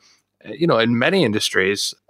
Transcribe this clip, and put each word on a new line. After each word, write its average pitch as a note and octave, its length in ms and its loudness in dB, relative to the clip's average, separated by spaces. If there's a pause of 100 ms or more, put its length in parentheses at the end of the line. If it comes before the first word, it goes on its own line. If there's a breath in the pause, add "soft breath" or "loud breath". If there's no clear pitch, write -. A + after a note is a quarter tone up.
(440 soft breath)
you C3+ 220 -4
know, C3+ 120 2
in A#2 200 2
many E3+ 240 2
industries, G2+ 720 -2 (160)